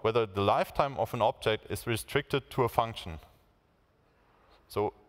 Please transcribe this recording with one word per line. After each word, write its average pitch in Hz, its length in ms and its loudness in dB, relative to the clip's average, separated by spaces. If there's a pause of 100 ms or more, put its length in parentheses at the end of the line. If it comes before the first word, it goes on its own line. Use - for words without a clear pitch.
whether 113 220 4
the 98 160 -4
lifetime 139 560 2
of 107 160 -2
an 120 80 -2
object 110 480 0
is - 160 -6
restricted 135 680 -2
to 131 120 2
a 117 60 2
function. 113 500 -4 (1500)
So 104 260 -2 (160)